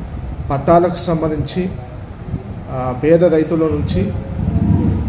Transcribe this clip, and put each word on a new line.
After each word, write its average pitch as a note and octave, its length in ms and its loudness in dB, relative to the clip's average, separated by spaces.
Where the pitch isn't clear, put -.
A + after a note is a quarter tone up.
పట్టాలకు F3 460 4
సంబంధించి, D#3+ 720 -2
ఆ, B2+ 300 -4
పేద E3 200 6
రైతుల D#3+ 360 4
నుంచి D3+ 520 0